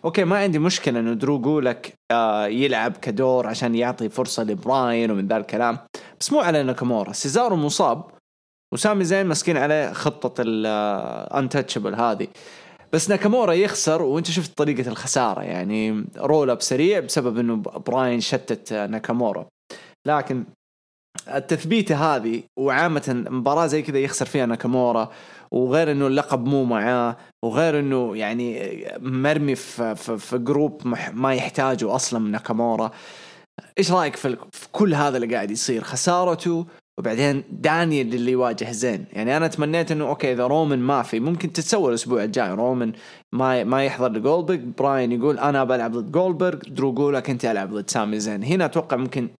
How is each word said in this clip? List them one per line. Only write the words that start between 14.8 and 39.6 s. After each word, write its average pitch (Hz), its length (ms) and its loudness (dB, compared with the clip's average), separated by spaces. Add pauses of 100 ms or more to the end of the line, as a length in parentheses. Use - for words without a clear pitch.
الخسارة، 113 520 0
يعني 104 640 -2 (120)
رول 143 320 2
اب 117 120 0
سريع 170 380 2
بسبب 123 380 0
إنه 117 180 2
ب-، 101 280 -6
براين 123 360 0
شتت، 113 520 -4
آه، 104 160 -2
ناكامورا. 110 600 -2 (600)
لكن 139 360 0 (840)
التثبيتة 160 880 0
هذه، 117 280 -2 (160)
وعامة 139 680 0
مباراة 139 380 2
زي 147 140 0
كذا 139 180 -2
يخسر 135 260 -2
فيها 135 200 0
ناكامورا، 117 680 2 (400)
وغير 143 400 2
إنه 139 160 2
اللقب 135 380 0
مو 135 180 2
معاه، 120 540 0 (280)
وغير 147 340 2
إنه 127 360 0
يعني 110 680 -6 (140)
مرمي 135 560 0
في، 113 400 -6
في، 113 220 -6
في 120 200 -6
جروب 143 500 0
مح-، 113 260 -6
ما 131 200 0
يحتاجه 123 640 -2
أصلًا 113 340 -2
ناكامورا. 110 640 0 (840)
إيش 170 140 2
رأيك 160 240 2
في - 120 -6
ال-، 120 120 -2 (120)
في - 200 -18
كل 196 220 4
هذا 143 240 2
اللي 117 180 0
قاعد 101 160 -2
يصير؟ 113 320 -2
خسارته، 175 840 0 (340)
وبعدين 135 520 0
دانيال 151 600 0
اللي 120 180 0
يواجه 120 400 0
زين. 107 420 -2
يعني 120 240 0
أنا 160 100 2
تمنيت 160 440 0